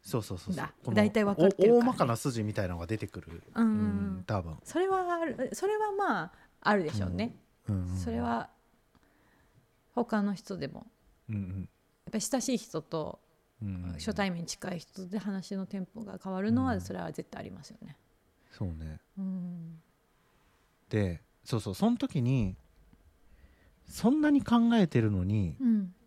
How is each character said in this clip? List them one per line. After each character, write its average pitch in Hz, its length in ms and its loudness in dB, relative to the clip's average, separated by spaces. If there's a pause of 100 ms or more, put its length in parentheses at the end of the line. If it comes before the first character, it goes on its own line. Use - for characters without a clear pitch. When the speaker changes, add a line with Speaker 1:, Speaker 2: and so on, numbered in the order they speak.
Speaker 1:
そ - 180 -2
う 101 40 -4
そ 101 120 -8
う - 20 -10
そ - 140 -8
う - 20 0
そ - 0 -
う。 - 40 -2
Speaker 2:
だ。 - 160 -6 (100)
Speaker 1:
こ 120 80 -4
の、 - 60 4
Speaker 2:
大 208 160 4
体 220 100 4
わ 202 120 2
か 165 100 6
っ 196 40 10
て - 20 4
る - 40 0
か 175 80 4
ら 208 60 8
ね。 233 60 10
Speaker 1:
お-、 - 40 10
大 233 40 4
ま 247 100 2
か 170 120 4
な 117 120 2
筋 117 260 -2
み 104 100 -2
た 104 120 -2
い - 20 -2
な 87 60 -4
の 85 60 -6
が 85 80 -6
出 110 100 -2
て 101 100 -6
く - 140 -10
る。 82 220 -16 (120)
Speaker 2:
う 226 80 2
ん - 20 6
う - 20 4
ん 220 40 4
う - 40 0
ん。 - 20 0
Speaker 1:
う 196 420 -2
ん、 185 60 -12
多 101 160 0
分。 80 220 -8
Speaker 2:
そ - 160 -4
れ 370 80 2
は 370 260 0
あ 330 100 -2
る、 254 300 -4
そ - 120 -4
れ 427 120 2
は 427 140 0
ま 339 320 0
あ、 175 80 -12 (300)
あ 214 140 4
る 196 80 2
で 147 100 -2
し 107 80 -2
ょ 92 60 -2
う - 40 -2
ね。 90 240 -4 (340)
Speaker 1:
う - 20 2
ん。 101 40 2
う - 20 0
ん 92 60 0
う - 20 -4
ん 90 60 -6
う - 20 -4
ん。 95 40 -2
Speaker 2:
そ 92 140 -4
れ 233 80 -2
は、 233 300 -2 (1400)
他 226 300 0
の 202 100 0
人 185 240 -8
で 143 100 -6
も。 - 200 -12 (420)
Speaker 1:
う - 20 -4
ん 107 40 -4
う - 20 -2
ん。 95 240 -6 (440)
Speaker 2:
や - 40 -14
っ - 20 -14
ぱ 226 60 -4
り 208 40 -2
親 254 200 -2
し 262 140 0
い - 20 0
人 - 240 -6
と、 - 380 -6 (420)
Speaker 1:
う 110 40 -6
ん - 20 -4
う 95 40 -4
ん 90 140 -8
う - 20 -6
ん。 90 60 -6
Speaker 2:
初 80 200 -6
対 196 160 0
面 170 120 -4
に 165 40 -6
近 - 280 -8
い 170 60 -6
人 - 280 -14
で 196 100 -6
話 190 380 -6
の 190 100 -4
テ 196 140 -8
ン 180 60 -6
ポ 226 180 -14
が 190 180 -12
変 190 120 -8
わ 185 80 -4
る 214 100 2
の 262 140 4
は、 254 80 0
Speaker 1:
う 95 40 0
ん。 90 40 -4
Speaker 2:
そ 92 100 -10
れ 92 80 -6
は 87 140 -8
絶 - 180 -10
対 - 80 -12
あ - 40 -10
り - 60 -12
ま 95 140 -16
す - 60 -20
よ - 120 -20
ね。 - 160 -18 (540)
Speaker 1:
そ - 140 -6
う - 20 -4
ね。 80 320 -8 (180)
Speaker 2:
う 196 40 -8
ん。 175 600 -8 (1080)
Speaker 1:
で、 95 340 0 (220)
そ 120 120 -2
う 101 40 0
そ 104 100 -4
う、 92 40 -4
そ 214 140 4
の 240 60 2
時 240 260 -2
に、 117 360 2 (1300)
そ - 240 2
ん 311 80 4
な 302 100 6
に 285 140 6
考 233 320 6
え 196 120 6
て 127 120 4
る 110 120 4
の 92 120 2
に、 95 380 2
Speaker 2:
う 262 40 0
ん。 202 300 2 (120)